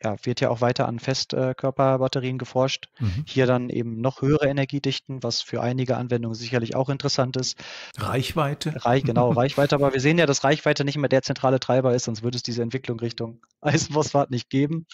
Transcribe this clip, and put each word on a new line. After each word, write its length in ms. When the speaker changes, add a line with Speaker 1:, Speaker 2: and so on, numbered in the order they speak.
Speaker 1:
ja, 200
wird 180
ja 80
auch 120
weiter 260
an 100
Festkörperbatterien 1400
geforscht. 580
Speaker 2:
Mhm. 300
Speaker 1:
Hier 180
dann 240
eben 320
noch 220
höhere 240
Energiedichten, 720
was 220
für 180
einige 340
Anwendungen 380
sicherlich 420
auch 140
interessant 480
ist. 180
Speaker 2:
Reichweite. 840
Speaker 1:
Reich-, 200
genau, 280
Speaker 2:
<laughs> 0
Speaker 1:
Reichweite. 440
Aber 180
wir 80
sehen 160
ja, 80
dass 180
Reichweite 420
nicht 120
mehr 100
der 140
zentrale 380
Treiber 340
ist, 120
sonst 180
würde 140
es 40
diese 220
Entwicklung 360
Richtung 520
<laughs> 100
Eisenphosphat 720
nicht 180
geben. 440